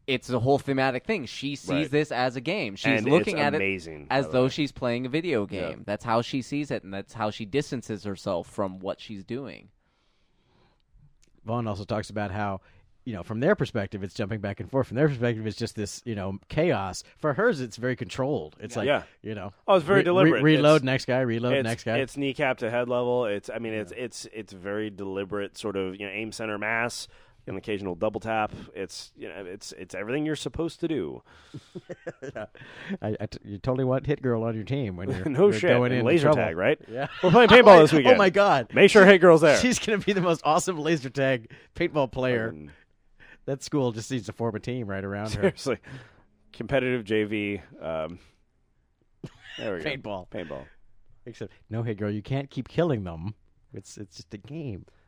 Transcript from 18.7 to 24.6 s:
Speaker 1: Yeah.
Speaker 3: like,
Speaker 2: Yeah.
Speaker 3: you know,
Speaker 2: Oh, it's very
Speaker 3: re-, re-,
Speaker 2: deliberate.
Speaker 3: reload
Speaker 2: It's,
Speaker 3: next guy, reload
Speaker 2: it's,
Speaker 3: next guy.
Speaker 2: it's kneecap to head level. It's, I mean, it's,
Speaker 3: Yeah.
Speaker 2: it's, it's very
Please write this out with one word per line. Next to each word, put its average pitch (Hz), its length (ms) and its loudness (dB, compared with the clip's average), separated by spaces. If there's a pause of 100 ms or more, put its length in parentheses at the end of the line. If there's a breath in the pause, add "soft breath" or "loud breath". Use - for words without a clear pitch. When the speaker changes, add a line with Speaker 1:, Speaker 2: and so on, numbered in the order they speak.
Speaker 1:
Yeah. 117 40 -4
Speaker 3:
like, 120 80 -2
Speaker 2:
Yeah. 131 160 0 (180)
Speaker 3:
you 107 140 -10
know, 98 160 -12 (160)
Speaker 2:
Oh, 196 80 6
it's 160 100 2
very 196 120 4
Speaker 3:
re-, 190 40 6
re-, 165 40 0
Speaker 2:
deliberate. 165 380 4
Speaker 3:
reload 151 340 6
Speaker 2:
It's, 131 80 -2
Speaker 3:
next 131 200 -2
guy, 127 140 0
reload 120 340 0
Speaker 2:
it's, 139 120 0
Speaker 3:
next 113 180 -4
guy. 113 140 -2
Speaker 2:
it's 131 180 -6
kneecap 139 440 -4
to 113 120 -4
head 120 160 -2
level. 123 380 0
It's, 101 240 -4
I 113 100 -10
mean, 113 140 -8
it's, 104 180 -6
Speaker 3:
Yeah. 123 140 -10
Speaker 2:
it's, - 260 -14
it's 104 220 -14
very 101 360 -8